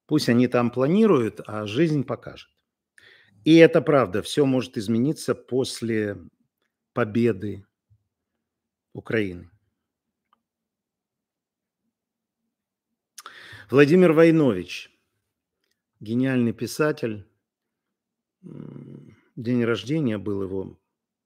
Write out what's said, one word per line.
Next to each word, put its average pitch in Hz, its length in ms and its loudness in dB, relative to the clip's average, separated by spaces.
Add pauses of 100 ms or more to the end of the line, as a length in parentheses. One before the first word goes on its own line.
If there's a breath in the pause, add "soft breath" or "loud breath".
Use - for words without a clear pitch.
пусть 151 220 0
они 123 200 4
там 120 220 0
планируют, 143 760 2
а 107 200 -8
жизнь 147 380 0
покажет". - 460 -12 (920 soft breath)
И 160 120 6
это 165 260 8
правда, 113 400 0
все - 240 0
может 131 320 -2
измениться 117 560 -2
после 113 840 -6 (760)
победы 107 720 -2 (1300)
Украины. 95 560 -8 (4000 loud breath)
Владимир 160 420 6
Войнович, 147 800 2 (1120)
гениальный 123 520 -2
писатель, 120 760 -6 (1200)
м, - 720 -20 (200)
день 120 280 -2
рождения 113 540 -4
был 98 240 -6
его 92 360 -10 (480)